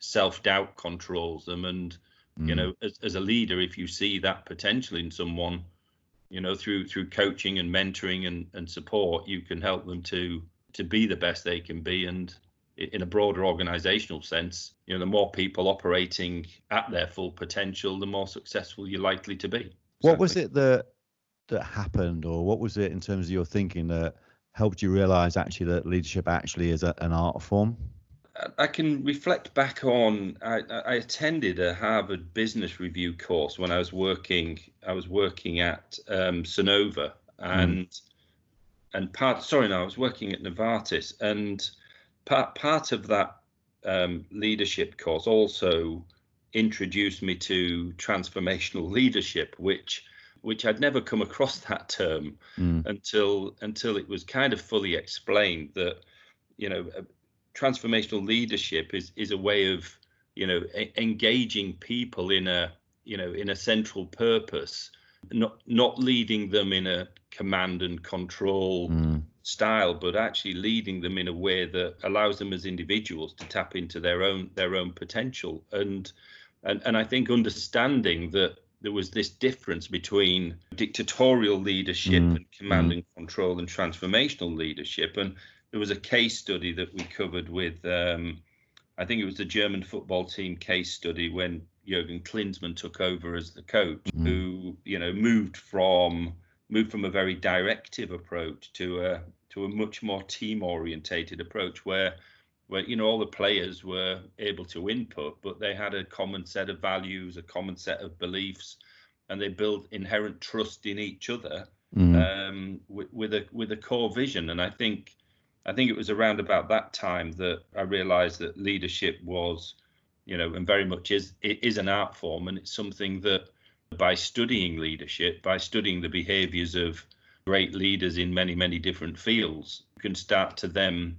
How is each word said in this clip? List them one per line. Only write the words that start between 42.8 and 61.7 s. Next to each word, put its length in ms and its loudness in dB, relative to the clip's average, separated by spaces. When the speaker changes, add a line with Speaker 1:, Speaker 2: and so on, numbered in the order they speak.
Speaker 1:
of 140 -4
that, 300 2
um, 480 0
leadership 640 0
course 300 0
also 760 4
introduced 720 0
me 140 -2
to 560 0
transformational 1000 -2
leadership, 680 2
which, 460 -2
which 220 -4
I'd 160 2
never 200 4
come 220 0
across 380 0
that 280 -6
term 500 -2
Speaker 2:
Mm. 280 4
Speaker 1:
until, 760 2
until 340 -2
it 120 -4
was 160 -6
kind 280 2
of 80 -6
fully 340 0
explained 800 0
that, 240 -2
you 120 -6
know, 180 -4
uh, 60 -10
transformational 720 0
leadership 680 0
is, 220 -6
is 140 -4
a 60 -2
way 360 2
of, 260 -6
you 120 -4
know, 160 2
e-, 180 -6
engaging 760 2